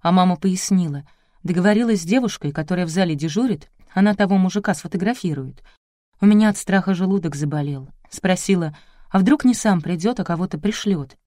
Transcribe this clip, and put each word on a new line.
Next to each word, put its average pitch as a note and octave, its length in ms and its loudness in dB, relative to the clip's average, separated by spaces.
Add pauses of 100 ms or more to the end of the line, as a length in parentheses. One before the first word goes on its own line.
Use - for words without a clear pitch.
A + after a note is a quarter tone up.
а E3+ 100 0
мама F3+ 240 4
пояснила. F3+ 720 -2 (360)
Договорилась G#3 580 2
с E3 40 -10
девушкой, G3+ 460 0
которая F3 340 -4
в E3 40 -6
зале E3 260 0
дежурит, E3 560 -4 (220)
она G3+ 220 4
того G3 220 2
мужика F#3+ 360 0
сфотографирует. E3+ 880 -6 (560)
У G3 60 2
меня G#3+ 240 6
от G3+ 80 -2
страха F#3+ 360 0
желудок F3+ 420 -2
заболел. C#3+ 540 -4 (200)
Спросила: F#3 680 -2 (340)
«А F#3+ 100 2
вдруг B3+ 260 4
не B3 80 6
сам G3 280 0
придёт, F3 380 -4
а F#3 40 -2
кого-то E3+ 360 -4
пришлёт?» F#3+ 680 -4